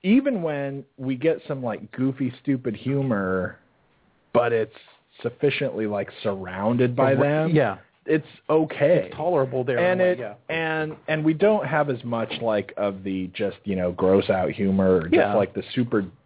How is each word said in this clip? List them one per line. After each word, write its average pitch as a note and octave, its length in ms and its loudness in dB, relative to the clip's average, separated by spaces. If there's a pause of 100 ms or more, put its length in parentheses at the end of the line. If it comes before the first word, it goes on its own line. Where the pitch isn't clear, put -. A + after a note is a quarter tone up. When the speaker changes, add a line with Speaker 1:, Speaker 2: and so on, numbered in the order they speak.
Speaker 1:
even A#3+ 380 2
when C#3 420 -4 (140)
we C3 180 -4
get D3+ 320 0
some, C3+ 160 -6
like, A2 280 -8
goofy, B2+ 500 -2
stupid B2+ 340 -2
humor, G2+ 800 -2 (760)
but A#2+ 180 2
it's A2 240 -2 (460)
sufficiently, A#2+ 640 -2
like, G2+ 240 -4 (140)
surrounded G#2 720 -2
by C3+ 180 4
Speaker 2:
Right, C3+ 80 2
Speaker 1:
them. D#3 300 2
Speaker 2:
yeah. B2+ 260 2 (300)
Speaker 1:
It's D3+ 180 0 (240)
okay. D#3 560 4
Speaker 2:
It's - 100 -14
tolerable C3+ 480 0
there B2 140 0
Speaker 1:
And F3+ 240 2
Speaker 2:
in F3+ 60 4
a - 20 4
way, - 40 2
Speaker 1:
it, B2+ 60 -4
Speaker 2:
yeah. G#2+ 140 -8 (160)
Speaker 1:
and, D#3 460 -4 (120)
and D#3 160 -2
we D#3 120 4
don't G3+ 320 2
have D3 240 0
as A#2+ 120 -6
much, A#2 380 -4
like, G#2+ 340 -2
of G2 280 -4
the F#2+ 240 -4
just, F#2+ 360 -6
you G2+ 120 -4
know, F2+ 160 -2
gross F#2+ 400 2
out F#2 180 0
humor F#2+ 460 2
or F2 80 4
just, E2+ 100 0
Speaker 2:
Yeah. G#2 220 4
Speaker 1:
like, G2+ 180 2
the G2 100 -6 (120)
super A#2+ 300 0 (200)